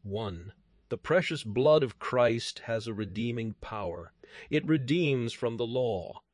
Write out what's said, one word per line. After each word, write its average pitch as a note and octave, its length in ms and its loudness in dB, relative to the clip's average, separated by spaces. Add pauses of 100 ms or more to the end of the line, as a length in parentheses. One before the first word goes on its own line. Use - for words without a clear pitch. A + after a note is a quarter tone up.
One, G2 520 -8 (340)
the - 100 -4
precious E3 460 0
blood C3+ 400 6
of A2+ 160 -4
Christ A#2+ 600 2
has A2+ 280 -4
a A#2 60 -4
redeeming A2 680 -4
power. F2 540 -8 (360)
It D3 160 0
redeems C#3 680 2
from A#2 240 -4
the A#2 100 -2
law. A2+ 540 -2 (120)